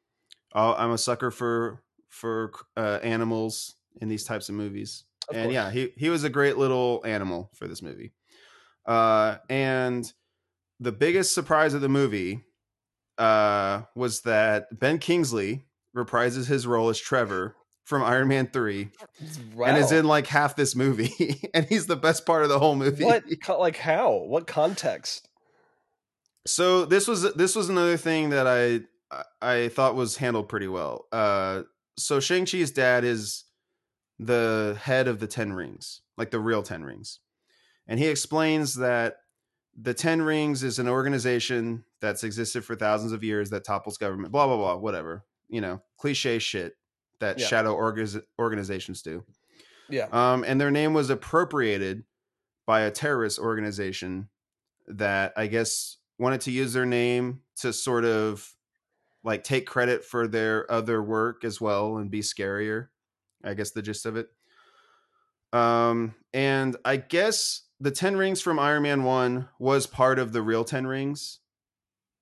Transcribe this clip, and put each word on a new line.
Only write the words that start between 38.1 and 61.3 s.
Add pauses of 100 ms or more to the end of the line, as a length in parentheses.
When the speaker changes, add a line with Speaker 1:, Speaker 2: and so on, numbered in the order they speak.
Speaker 1:
that (600)
the
Ten
Rings
is
an
organization (160)
that's
existed
for
thousands
of
years
that
topples
government,
blah,
blah,
blah,
whatever. (240)
You
know, (160)
cliche
shit (460)
that
Speaker 2:
Yeah.
Speaker 1:
shadow
org-, (160)
organizations
do. (680)
Speaker 2:
Yeah.
Speaker 1:
Um,
and
their
name
was
appropriated (600)
by
a
terrorist
organization (580)
that
I
guess (200)
wanted
to
use
their
name (160)
to
sort
of, (680)
like,
take
credit
for
their
other
work